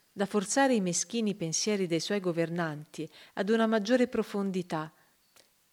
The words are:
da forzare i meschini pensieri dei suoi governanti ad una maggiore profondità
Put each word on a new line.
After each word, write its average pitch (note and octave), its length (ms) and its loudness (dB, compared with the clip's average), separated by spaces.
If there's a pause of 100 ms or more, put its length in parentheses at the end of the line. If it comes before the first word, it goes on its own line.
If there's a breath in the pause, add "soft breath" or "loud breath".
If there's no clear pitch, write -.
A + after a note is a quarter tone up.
(100)
da G3 160 -2
forzare C4 480 2
i A3 60 4
meschini F#3+ 560 -2
pensieri F#3+ 500 -2
dei E3 140 0
suoi G3+ 200 -2
governanti E3 880 -4 (260 loud breath)
ad G3 140 -2
una A3+ 180 4
maggiore A3+ 420 4
profondità F#3+ 840 -4 (800 soft breath)